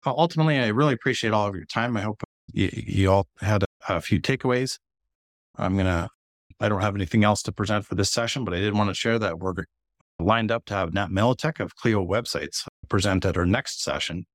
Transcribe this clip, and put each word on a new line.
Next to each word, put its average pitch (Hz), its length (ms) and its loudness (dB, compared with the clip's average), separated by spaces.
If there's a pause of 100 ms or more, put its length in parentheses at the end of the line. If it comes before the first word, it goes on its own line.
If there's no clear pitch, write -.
ultimately, 156 520 2
I 123 100 2
really 131 260 4
appreciate 113 400 0
all 104 140 2
of 101 60 -6
your 82 120 -10
time. 117 320 -2
I 95 40 -2
hope 92 200 -4 (320)
y-, 98 180 0
you 95 380 2
all 98 160 4 (140)
had 101 220 2
a, 98 40 0 (220)
a 90 120 0
few 82 200 0
takeaways. 127 580 -2 (800)
I'm 95 200 0
gonna, 92 320 2 (520)
I 104 100 2
don't 98 100 0
have 101 140 0
anything 101 300 2
else 104 180 4
to - 100 -8
present 104 320 -2
for - 100 -8
this 98 160 0
session, 117 340 -2
but 90 100 -4
I 87 40 0
did 104 160 0
wanna 101 200 0
share 117 240 0
that 90 200 -2
we're 90 260 -4 (560)
lined 110 320 2
up 117 140 -2
to - 80 -6
have 92 200 -2
Nat 95 160 -2
Miletic 120 480 0
of 104 160 -6
Clio 107 300 0
Websites 87 640 -4 (220)
present 95 360 0
at 92 120 0
our 87 100 2
next 110 360 -2
session 82 520 -6